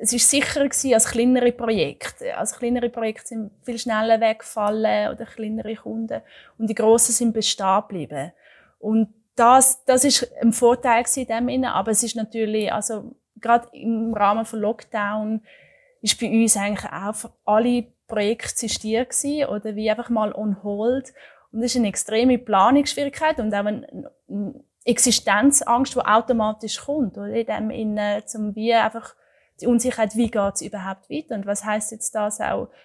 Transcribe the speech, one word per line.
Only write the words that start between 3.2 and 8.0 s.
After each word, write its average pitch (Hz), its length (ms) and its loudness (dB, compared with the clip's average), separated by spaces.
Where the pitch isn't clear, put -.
sind 220 220 -10
viel 233 160 -8
schneller 226 400 2
weggefallen 214 960 0
oder 226 120 -12
kleinere 220 500 -8
Kunden. 220 460 -8
Und 220 140 -2
die 220 40 -4
grossen 226 380 4
sind 233 220 0
bestehen 208 480 0
geblieben. 156 500 -8